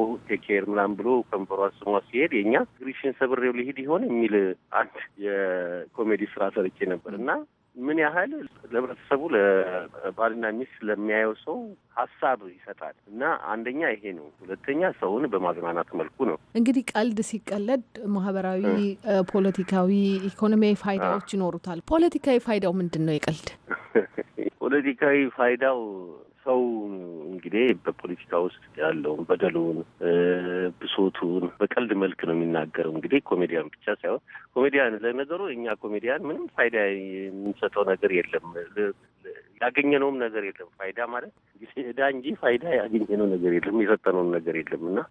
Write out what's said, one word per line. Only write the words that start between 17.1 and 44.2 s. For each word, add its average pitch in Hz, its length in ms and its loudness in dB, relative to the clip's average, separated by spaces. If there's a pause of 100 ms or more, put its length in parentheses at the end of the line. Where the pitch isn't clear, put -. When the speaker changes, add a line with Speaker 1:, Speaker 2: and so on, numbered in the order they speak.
Speaker 2:
ሲቀለድ 214 600 -4 (260)
ማህበራዊ፣ 190 540 0 (400)
Speaker 1:
እ። 202 120 2 (100)
Speaker 2:
ፖለቲካዊ፣ 190 640 2 (340)
ኢኮኖሚያዊ 214 520 4
ፋይዳዎች 196 500 0
Speaker 1:
አ። - 60 -8
Speaker 2:
ይኖሩታል። 175 520 -4
ፖለቲካዊ 311 540 4
ፋይዳው 202 340 2
ምንድን 170 300 0
ነው 156 100 2
የቀልድ? - 340 -2 (200)
Speaker 1:
<laughs> - 560 -2 (340)
ፖለቲካዊ 139 580 2 (140)
ፋይዳው 123 500 2 (600)
ሰው 127 200 2 (680)
እንግዲህ 92 400 0 (120)
በፖለቲካ - 600 -8
ውስጥ 90 240 -2 (140)
ያለውን 156 480 -2
በደሉን፣ 165 540 0 (200)
እ፣ 87 120 0 (680)
ብሶቱን 90 680 0 (100)
በቀልድ 110 420 0
መልክ 95 260 0
ነው 85 120 0
የሚናገረው። 82 580 0
እንግዲህ 80 300 0
ኮሜዲያን 82 480 -2
ብቻ - 240 -4
ሳይሆን - 280 -4 (300)
ኮሜዲያን 131 480 2
ለነገሩ 139 400 -4 (100)
እኛ 117 260 -4
ኮሜዲያን 113 500 -4
ምንም 175 240 -6
ፋይዳ 117 260 2 (140)
የምንሰጠው 98 960 -2
ነገር 95 260 2
የለም። 85 360 0 (240)
ለ-፣ 104 200 -2 (640)
ያገኘነውም 139 580 2
ነገር 110 280 -2
የለም። 95 280 -10
ፋይዳ 95 340 -10
ማለት 123 260 -8 (180)
እንግዲህ - 360 -12
ዕዳ 123 200 -4
እንጂ 131 280 -2
ፋይዳ 123 380 2
ያገኘነው 107 540 2
ነገር 90 260 2
የለም፣ 85 240 2
የሰጠነውም 95 540 4